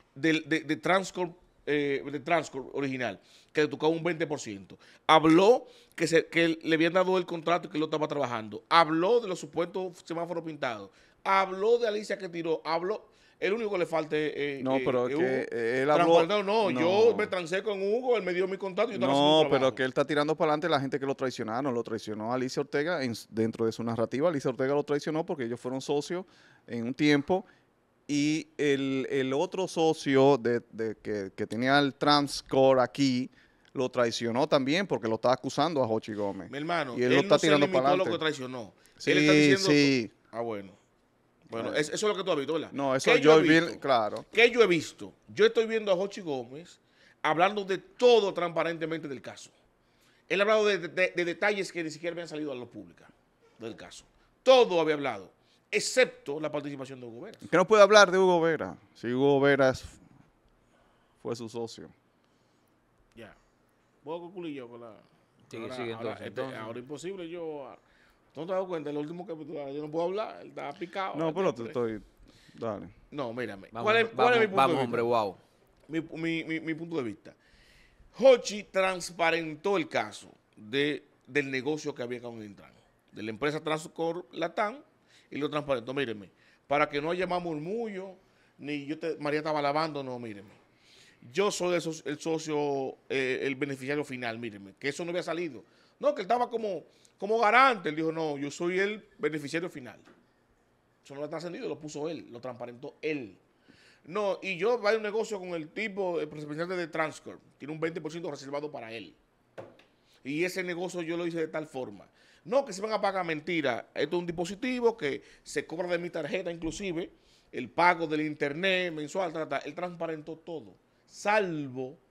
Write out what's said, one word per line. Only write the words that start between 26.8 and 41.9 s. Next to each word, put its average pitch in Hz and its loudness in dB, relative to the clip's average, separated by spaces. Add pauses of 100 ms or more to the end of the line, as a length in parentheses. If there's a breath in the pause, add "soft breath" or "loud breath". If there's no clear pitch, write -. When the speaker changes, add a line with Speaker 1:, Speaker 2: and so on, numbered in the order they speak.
Speaker 2:
un 123 -4
tiempo 151 2 (640 soft breath)
y 147 0 (100)
el, 135 0
el 131 -2
otro 185 -2
socio 143 4
de, 117 0 (100)
de 110 -6
que, 104 -6
que 107 -6
tenía 131 2
el 139 0
Transcore 135 4
aquí 127 0 (440 soft breath)
lo 127 -2
traicionó 117 0
también 151 2
porque 117 -2
lo 110 0
estaba 123 4
acusando 143 0
a 113 0
Jochi 110 -2
Gómez. 98 -6
Speaker 1:
Mi 131 -10
hermano, 156 -4
Speaker 2:
Y 120 0
él 127 4
Speaker 1:
él - 6
Speaker 2:
lo 139 6
está 147 4
Speaker 1:
no 143 8
se 170 2
Speaker 2:
tirando 147 6
Speaker 1:
limitó 135 2
Speaker 2:
para 135 4
Speaker 1:
a 180 2
lo 190 2
que 170 -4
Speaker 2:
adelante. 160 -2
Speaker 1:
traicionó. 127 -6 (240 soft breath)
Speaker 2:
Sí, - 0
Speaker 1:
Él 151 4
está 151 6
diciendo 147 6
Speaker 2:
sí. 139 4 (200)
Speaker 1:
Ah, 117 -8
bueno. 101 -8 (760)
Bueno, 113 -6
Speaker 2:
Eh. 139 0
Speaker 1:
es-, 151 -2
eso - -6